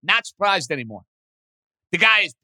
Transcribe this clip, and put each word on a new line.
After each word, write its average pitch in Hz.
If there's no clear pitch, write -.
not 214
surprised 190
anymore. 110
The 175
guy 220
has 165